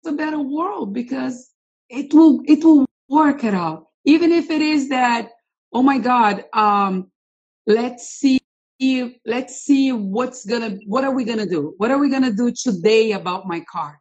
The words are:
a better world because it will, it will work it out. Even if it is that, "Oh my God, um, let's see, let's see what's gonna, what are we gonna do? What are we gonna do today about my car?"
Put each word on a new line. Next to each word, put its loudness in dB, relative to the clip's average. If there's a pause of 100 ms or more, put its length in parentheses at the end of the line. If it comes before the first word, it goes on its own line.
a -6
better -4
world -6
because -8 (380)
it -8
will, 6
it 4
will 6 (220)
work 2
it 0
out. -6 (180)
Even 4
if 0
it -2
is 0
that, -2 (420)
"Oh 2
my 4
God, 2
um, 0 (560)
let's -2
see, 0 (840)
let's -8
see 2
what's -4
gonna, -4
what -2
are -2
we -2
gonna -4
do? -4
What -2
are 2
we 2
gonna 0
do -2
today 0
about -8
my -4
car?" -12